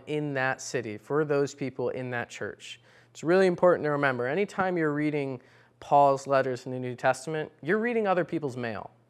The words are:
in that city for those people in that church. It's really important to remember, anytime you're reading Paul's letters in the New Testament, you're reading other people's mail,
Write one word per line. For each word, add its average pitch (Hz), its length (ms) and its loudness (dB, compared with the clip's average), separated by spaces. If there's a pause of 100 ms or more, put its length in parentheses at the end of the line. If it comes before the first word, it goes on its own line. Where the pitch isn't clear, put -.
in 151 300 -4
that 131 260 0
city 110 360 -6
for 151 280 -2
those 143 300 0
people 127 340 -4
in 127 220 -6
that 120 180 -6
church. - 500 -12 (320)
It's - 120 -16
really 185 240 6
important 175 360 4
to 151 80 0
remember, 135 360 0
anytime 185 500 -2
you're 156 160 0
reading 143 480 -2 (380)
Paul's 139 480 4
letters 131 400 0
in 131 40 -8
the 127 60 -6
New 127 160 -6
Testament, 151 580 -2 (120)
you're 185 160 0
reading 226 260 0
other 180 180 2
people's 147 320 -4
mail, 113 360 -6 (180)